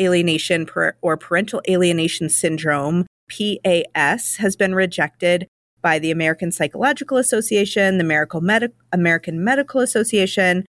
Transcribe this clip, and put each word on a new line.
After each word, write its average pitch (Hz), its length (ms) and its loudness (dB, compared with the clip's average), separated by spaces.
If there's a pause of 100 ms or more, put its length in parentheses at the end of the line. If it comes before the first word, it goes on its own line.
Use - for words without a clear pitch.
alienation 170 640 2
per-, 165 360 -2
or 160 140 0
parental - 520 -2
alienation 170 600 2
syndrome, 160 760 0 (220)
P 208 380 -4
A 175 180 2 (100)
S, 156 420 0
has 202 200 0
been 190 180 0
rejected 175 720 -2 (360)
by 160 160 2
the 160 120 -2
American 160 400 0
Psychological 254 680 -2
Association, 202 800 0
the 170 60 2
Miracle 156 360 0
Medi-, 220 320 0 (200)
American 170 520 0
Medical 269 360 0
Association, 196 840 0 (120)